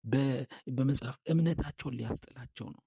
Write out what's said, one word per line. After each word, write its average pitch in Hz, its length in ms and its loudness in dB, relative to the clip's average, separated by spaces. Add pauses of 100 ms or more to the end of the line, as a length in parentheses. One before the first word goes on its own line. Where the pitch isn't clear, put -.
በ-፣ 135 380 2 (260)
በመጽሐፍ 131 480 0 (120)
እምነታቸውን 165 680 2
ሊያስጥላቸው 117 720 -8
ነው - 180 -14